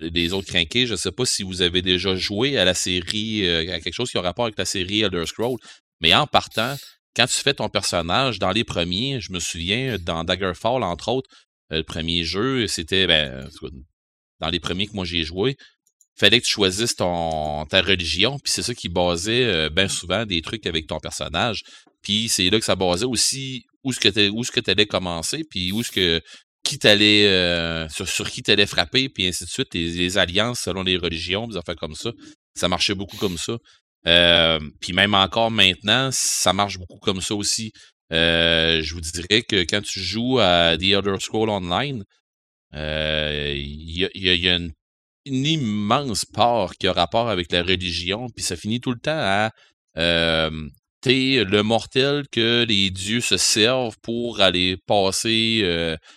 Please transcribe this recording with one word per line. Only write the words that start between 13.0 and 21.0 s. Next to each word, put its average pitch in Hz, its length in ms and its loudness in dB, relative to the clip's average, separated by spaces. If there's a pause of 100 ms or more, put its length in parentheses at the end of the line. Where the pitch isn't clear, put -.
ben, 71 420 0 (920)
dans 80 80 -4
les 85 120 -2
premiers 95 280 -4
que 107 60 -14
moi 95 100 -4
j'ai 85 180 -2
joué, 92 340 -2 (600)
fallait 107 220 6
que - 60 -4
tu - 60 0
choisisses 101 440 0
ton, 80 720 -2
ta 95 140 2
religion, 92 580 0
puis - 140 -6
c'est 95 100 -2
ça 120 120 -6
qui - 140 -10
basait, 90 560 0
euh, 82 260 0
ben 92 180 2
souvent 92 380 -2
des 90 160 -2
trucs - 240 -8
avec 82 200 -4
ton 78 120 -6
personnage. 80 640 -4 (400)